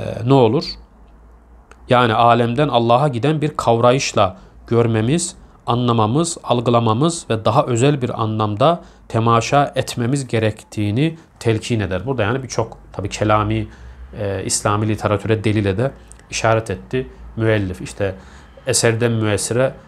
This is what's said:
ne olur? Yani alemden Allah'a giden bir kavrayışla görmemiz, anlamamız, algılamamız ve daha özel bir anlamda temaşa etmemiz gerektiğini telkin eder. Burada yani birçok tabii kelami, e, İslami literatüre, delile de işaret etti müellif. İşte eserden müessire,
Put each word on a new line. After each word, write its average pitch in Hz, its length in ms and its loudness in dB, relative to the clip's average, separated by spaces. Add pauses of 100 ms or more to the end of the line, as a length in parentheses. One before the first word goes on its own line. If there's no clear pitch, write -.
(260)
ne 131 80 4
olur? 131 320 4 (1200)
Yani 123 240 4
alemden 120 540 4
Allah'a 120 400 2
giden 135 340 -2
bir 151 160 -4
kavrayışla 117 800 2 (300)
görmemiz, 117 680 0 (320)
anlamamız, 120 760 0
algılamamız 120 840 0
ve 107 160 -4
daha 135 200 2
özel 127 360 0
bir 117 200 -4
anlamda 110 600 0 (260)
temaşa 117 680 2
etmemiz 127 520 -2
gerektiğini 110 880 -2 (220)
telkin 110 400 0
eder. 92 260 -4
Burada 123 180 -2
yani 127 200 -2
birçok - 340 -6 (160)
tabii 98 160 -6
kelami, 107 580 0 (520)
e, 98 260 -6
İslami 107 420 0
literatüre, 104 560 0
delile 101 340 0
de 131 140 -2 (380)
işaret 113 400 0
etti 127 380 -6 (280)
müellif. 107 460 0
İşte 95 340 -6 (520)
eserden 117 440 0
müessire, 113 640 -2 (140)